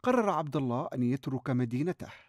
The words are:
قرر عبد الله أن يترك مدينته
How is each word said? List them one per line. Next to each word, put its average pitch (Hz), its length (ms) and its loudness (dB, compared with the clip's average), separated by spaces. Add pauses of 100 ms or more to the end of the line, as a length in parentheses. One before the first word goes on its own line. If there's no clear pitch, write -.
قرر 240 280 4
عبد 156 260 0
الله 135 380 0
أن 127 80 0
يترك 131 480 -2
مدينته 127 580 -2 (200)